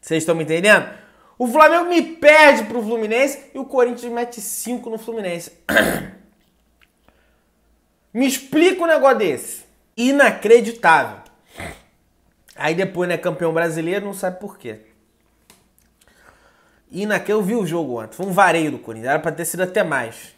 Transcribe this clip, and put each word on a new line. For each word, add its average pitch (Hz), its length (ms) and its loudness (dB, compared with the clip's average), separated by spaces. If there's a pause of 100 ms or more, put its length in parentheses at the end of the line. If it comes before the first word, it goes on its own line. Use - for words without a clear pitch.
Vocês 160 200 -4
estão 170 120 0
me 165 100 -4
entendendo? 170 420 4 (520)
O 254 80 -4
Flamengo 311 400 4
me 349 160 2
perde 294 640 6
pro 226 180 -6
Fluminense 226 600 -2 (120)
e 262 40 -12
o 269 60 -8
Corinthians 240 480 -2
mete 240 300 -6
cinco 240 480 -10
no 220 80 -8
Fluminense. 196 520 -8 (160)
<clears throat> - 480 -2 (2000)
Me 254 100 0
explica 339 560 0
um 339 40 -2
negócio 269 320 4
desse. - 480 -6 (280)
Inacreditável. 220 1200 4 (1400)
Aí 151 180 -2
depois, 180 320 -4
né, 175 120 -4
campeão 170 340 -4
brasileiro, 170 540 -4
não 202 80 -10
sabe 185 260 -8
por - 160 -16
quê. 107 240 -16 (2000)
Inac-, 202 380 -4
eu 214 140 0
vi 196 120 -2
o 220 120 -2
jogo 147 340 -6
ontem, 110 160 -16
foi 175 80 -8
um 196 80 -6
vareio 165 380 2
do 127 80 -10
Corinthians, 113 320 -10
era 147 80 0
pra 160 140 -4
ter 156 120 -8
sido 175 200 -4
até 185 180 -2
mais. 131 560 -6